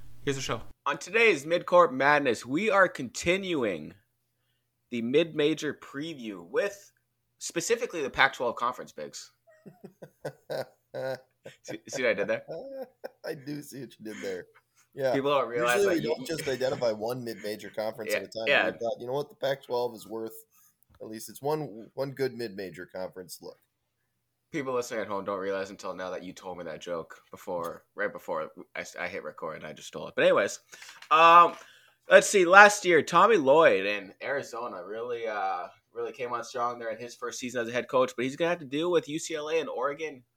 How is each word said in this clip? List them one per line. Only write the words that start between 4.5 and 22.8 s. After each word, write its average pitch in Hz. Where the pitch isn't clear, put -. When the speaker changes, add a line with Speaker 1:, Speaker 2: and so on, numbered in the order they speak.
Speaker 1:
the 120
mid-major 151
preview 120
with 180
specifically 220
the 135
Pac-twelve 131
conference, 120
Biggs. -
Speaker 2:
<laughs> 131
Speaker 1:
See, -
see 131
what 120
I 104
did 98
there? 113
Speaker 2:
<laughs> -
I 165
do 147
see 139
what 117
you 104
did 107
there. 92
Yeah. 131
Speaker 1:
People 135
don't 131
realize 120
Speaker 2:
Usually -
Speaker 1:
that -
Speaker 2:
we -
Speaker 1:
you -
Speaker 2:
don't -
just 151
identify 127
one 113
mid-major 104
conference 107
Speaker 1:
Yeah, 104
Speaker 2:
at 98
a -
time. 110
Speaker 1:
yeah. 127
Speaker 2:
We 92
thought, 113
you 120
know 123
what, 139
the -
Pac-twelve 123
is 92
worth, 113
at 113
least 110
it's 101
one, 135
one 135
good 131
mid-major 95